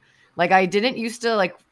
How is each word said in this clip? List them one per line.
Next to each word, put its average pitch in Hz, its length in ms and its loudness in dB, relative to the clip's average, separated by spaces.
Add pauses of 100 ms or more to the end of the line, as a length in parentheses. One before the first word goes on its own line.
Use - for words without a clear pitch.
(360)
Like, 175 160 0
I 190 140 4
didn't 202 320 -2
used 233 240 -8
to, 233 120 0
like, 185 220 0 (160)